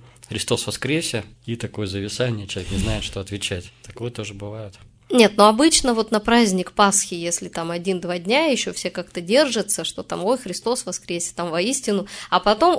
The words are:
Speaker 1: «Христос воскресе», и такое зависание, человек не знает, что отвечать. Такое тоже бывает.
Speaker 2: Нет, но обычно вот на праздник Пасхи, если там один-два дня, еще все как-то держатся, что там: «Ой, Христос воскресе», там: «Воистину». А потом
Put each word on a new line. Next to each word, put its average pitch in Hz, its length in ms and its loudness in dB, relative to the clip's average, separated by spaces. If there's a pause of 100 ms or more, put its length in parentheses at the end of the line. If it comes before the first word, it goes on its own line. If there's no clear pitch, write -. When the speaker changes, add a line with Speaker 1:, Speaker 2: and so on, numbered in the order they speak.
(300)
Speaker 1:
«Христос - 360 -2
воскресе», 123 600 -4 (200)
и 117 120 -6
такое 104 300 -6
зависание, 101 600 -4
человек 92 240 -8
не 101 80 -2
знает, 104 240 0
что - 160 -8
отвечать. 95 520 -6 (120)
Такое 120 280 -10
тоже 104 220 -10
бывает. 104 420 -12 (340)
Speaker 2:
Нет, 220 280 6
но 208 100 10
обычно 262 460 4
вот 220 180 -2
на 214 80 4
праздник 208 540 2
Пасхи, 196 400 2
если 170 340 -4
там 165 240 -6
один-два 175 480 -4
дня, 240 280 0
еще 233 260 0
все - 160 -6
как-то 175 320 -10
держатся, 220 640 0
что - 180 -8
там: 170 220 -4
«Ой, 247 120 2
Христос 233 480 -6
воскресе», 175 480 -8
там: 170 160 -6
«Воистину». 202 580 -2 (220)
А 180 120 2
потом 320 380 4